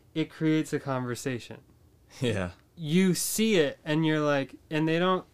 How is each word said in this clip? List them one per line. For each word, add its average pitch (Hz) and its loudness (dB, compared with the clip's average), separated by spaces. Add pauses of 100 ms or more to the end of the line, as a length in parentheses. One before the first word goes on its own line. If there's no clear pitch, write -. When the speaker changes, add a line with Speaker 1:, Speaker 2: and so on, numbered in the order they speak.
(140)
Speaker 1:
it 156 -2
creates 156 0
a 147 -2
conversation. 127 -6 (640)
Speaker 2:
Yeah. 95 -2 (260)
Speaker 1:
You 175 2
see 220 0
it 147 2
and 160 2
you're 156 2
like, 143 0 (140)
and 160 0
they 165 2
don't 185 0